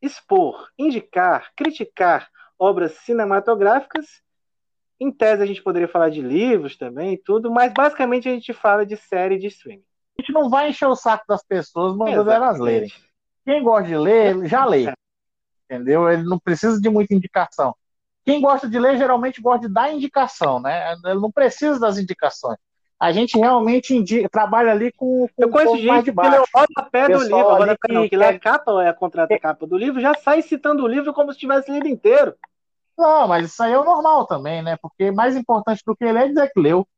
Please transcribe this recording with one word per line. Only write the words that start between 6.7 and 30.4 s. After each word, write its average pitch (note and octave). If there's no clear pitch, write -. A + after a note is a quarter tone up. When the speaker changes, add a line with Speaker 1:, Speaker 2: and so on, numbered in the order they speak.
Speaker 1:
também C#3
e F3+
tudo, A3+
mas A#3+
basicamente C4
a B3+
gente A#3+
fala G#3
de G#3
série F#3+
de F#3+
streaming. G3
Speaker 2:
A B3+
gente -
não D4
vai C#4
encher D4
o C4
saco A3+
das G3+
pessoas F#3
mandando G#3
elas A3+
Speaker 1:
Exatamente. C3
Speaker 2:
lerem. G#2+
Quem C#4+
gosta G#3+
de E3
ler, F#3+
já B3
lê. C#3+
Speaker 1:
É. -
Speaker 2:
Entendeu? C3+
Ele E3+
não F3
precisa G#3
de G#3
muita G#3
indicação. F3+
Quem D4
gosta C#4
de A3+
ler, C4
geralmente B3+
gosta A#3+
de G3
dar B3+
indicação, B3+
né? E3
Ele F#3+
não G#3+
precisa C#4
das G#3+
indicações. D3+
A E3+
gente A3+
realmente A#3+
indi-, G#3+
trabalha A3
ali A3
com, B3+
com B3
Speaker 1:
Eu A#3
Speaker 2:
o -
Speaker 1:
conheço D4
Speaker 2:
povo A3+
mais A#3+
Speaker 1:
gente A#3+
Speaker 2:
de F3
Speaker 1:
que F3+
lê -
o C4
Speaker 2:
baixo. -
Speaker 1:
rodapé C4
do C#4
Speaker 2:
Pessoal G#3+
Speaker 1:
livro, G3+
Speaker 2:
ali -
Speaker 1:
rodapé G#3+
Speaker 2:
que A#3
Speaker 1:
não... A3+
que G3
lê G3+
Speaker 2:
quer F#3+
Speaker 1:
a -
capa G#3+
ou F#3+
é F3
a E3+
contracapa E3
do E3+
livro, B3+
já C#4
sai D4